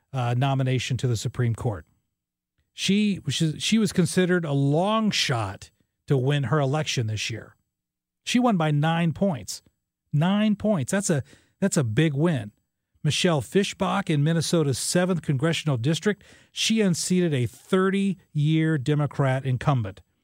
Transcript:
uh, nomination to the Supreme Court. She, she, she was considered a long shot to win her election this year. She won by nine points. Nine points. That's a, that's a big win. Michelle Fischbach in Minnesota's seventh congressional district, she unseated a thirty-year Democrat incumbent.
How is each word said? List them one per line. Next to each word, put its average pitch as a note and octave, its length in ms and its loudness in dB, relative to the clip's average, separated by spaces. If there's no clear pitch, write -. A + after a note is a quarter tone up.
uh, B2 240 -2
nomination C3 600 0
to C3 100 -2
the A#2 100 0
Supreme A#2+ 380 -2
Court. G2+ 300 -6
She, G3+ 560 0
she, D#3 300 -2
she A3 200 0
was G#3 120 2
considered F3+ 540 0
a C#3+ 60 -4
long F3 580 2
shot G#2+ 640 -4
to D3 100 2
win C#3 280 0
her D3+ 160 0
election C#3 480 -2
this A2 240 -6
year. - 240 -14
She - 140 0
won A#3+ 180 4
by D#3+ 140 2
nine E3 440 2
points. D#3+ 500 -4
Nine G3+ 420 2
points. G3 360 -2
That's G3 180 0
a, C#3+ 140 0
that's F#3+ 180 0
a D3 60 4
big C#3 300 2
win. C3+ 380 0
Michelle D#3 380 2
Fischbach F#3+ 680 -2
in D3 140 2
Minnesota's D#3 560 2
seventh F3+ 420 0
congressional D3+ 560 -2
district, D#3+ 460 -2
she A3 300 0
unseated F3 540 0
a B2 100 0
thirty-year D#3+ 1300 0
Democrat C3+ 640 0
incumbent. B2 560 -2